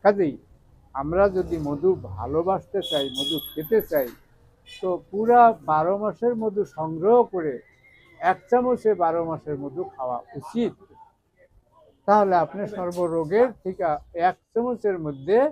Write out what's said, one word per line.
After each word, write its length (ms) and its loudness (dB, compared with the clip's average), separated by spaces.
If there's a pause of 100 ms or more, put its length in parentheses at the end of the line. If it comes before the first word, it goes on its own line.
কাজেই 320 2 (600)
আমরা 280 0 (140)
যদি 180 -2 (120)
মধু 220 0 (220)
ভালোবাসতে 680 -4 (100)
চাই, 160 -2 (120)
মধু 200 -4 (120)
খেতে 300 0 (120)
চাই, 160 0 (720)
তো 100 -4 (200)
পুরা 320 6 (280)
বারো 340 2
মাসের 380 -2
মধু 200 -2 (160)
সংগ্রহ 400 2 (160)
করে 200 -2 (680)
এক 180 2 (120)
চামচে 420 2 (120)
বারো 260 0
মাসের 340 -8
মধু 180 -8 (120)
খাওয়া 240 -6 (220)
উচিত। 340 -4 (1300)
তাহলে 360 4
আপনি 200 -8 (120)
সর্বরোগের 720 0 (140)
থেকে 200 -6 (460)
এক 80 -6 (160)
চামচের 520 -2
মধ্যে 320 -2 (140)